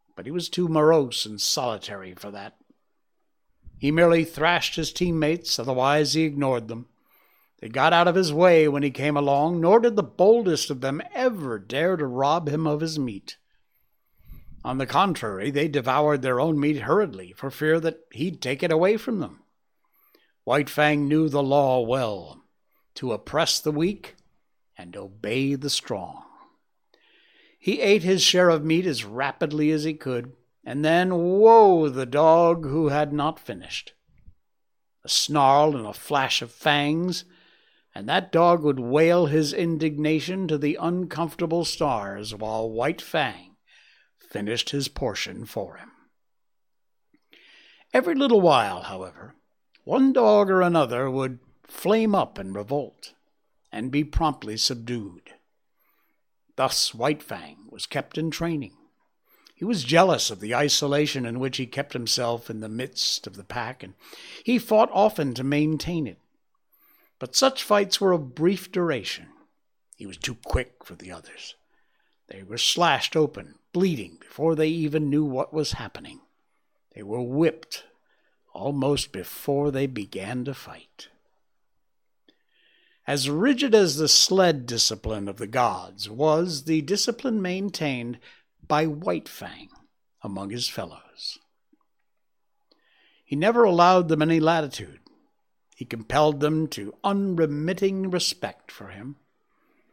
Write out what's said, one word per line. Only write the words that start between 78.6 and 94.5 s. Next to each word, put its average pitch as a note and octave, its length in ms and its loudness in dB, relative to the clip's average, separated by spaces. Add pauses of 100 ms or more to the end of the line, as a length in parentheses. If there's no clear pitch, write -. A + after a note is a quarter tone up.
before C#3+ 580 -4
they C3+ 160 -2
began A#2 580 -8
to C3+ 100 -10
fight. - 540 -20 (2000)
As C#3 240 -2
rigid A#3+ 440 2
as F3+ 220 4
the D3+ 120 0
sled F3 580 4
discipline A2 640 -4
of G2 80 -12
the F#2 100 -8
gods G2 640 -2
was D3+ 560 0
the D#3+ 160 0
discipline G#3+ 600 -2
maintained D#3+ 800 -6 (480)
by D3+ 200 0
White E3 420 -6
Fang - 400 -18 (540)
among G2 280 -10
his A#2+ 180 -6
fellows. - 720 -12 (1900)
He C3+ 120 -6
never A#3 280 4
allowed F3+ 440 6
them D#3 140 2
any E3 180 4
latitude. D3+ 600 -2 (760)